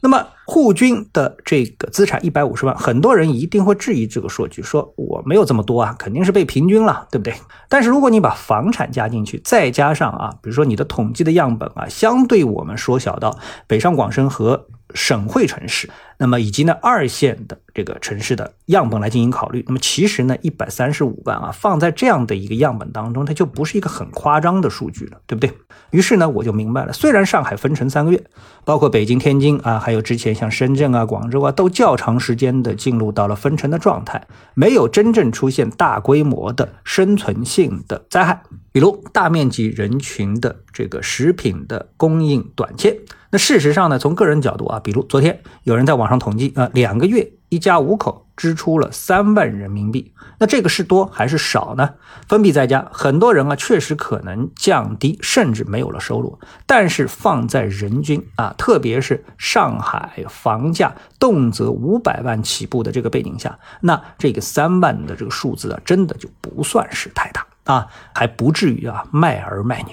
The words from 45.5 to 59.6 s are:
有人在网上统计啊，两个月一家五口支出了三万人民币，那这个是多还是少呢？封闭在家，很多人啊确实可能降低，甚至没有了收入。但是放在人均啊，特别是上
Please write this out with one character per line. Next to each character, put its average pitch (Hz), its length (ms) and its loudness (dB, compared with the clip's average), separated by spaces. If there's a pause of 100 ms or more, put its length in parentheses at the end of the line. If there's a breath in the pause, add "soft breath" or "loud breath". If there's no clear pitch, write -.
有 117 120 2
人 127 100 4
在 151 100 4
网 113 120 0
上 123 100 2
统 104 200 -2
计 131 180 -2
啊， 123 180 0
两 117 240 2
个 139 80 2
月 220 240 2 (200)
一 170 100 -2
家 175 180 4
五 160 200 2
口 - 280 -6 (120)
支 165 180 -2
出 160 240 0
了 - 100 0
三 202 460 2
万 147 160 2
人 101 180 -8
民 104 220 -4
币， - 220 -6 (260 loud breath)
那 220 80 4
这 254 140 2
个 180 80 2
是 - 120 -2
多 190 240 4
还 123 220 -2
是 151 100 -2
少 - 380 -2
呢？ 135 200 0 (340 loud breath)
封 214 120 6
闭 196 120 6
在 135 120 4
家， 131 280 0
很 143 260 2
多 226 140 6
人 147 180 2
啊 - 60 0
确 - 240 2
实 - 140 -6
可 - 260 -6
能 101 340 -6
降 110 400 0
低， 151 260 -2
甚 190 300 2
至 107 140 -4
没 107 160 -4
有 - 80 -6
了 - 100 -10
收 117 220 -4
入。 - 180 -8 (260 loud breath)
但 208 240 4
是 - 160 0
放 131 400 -2
在 120 180 -2
人 101 380 -4
均 147 240 -4 (120)
啊， 104 200 -6
特 208 220 2
别 120 220 -2
是 - 240 -4 (120 loud breath)
上 135 400 0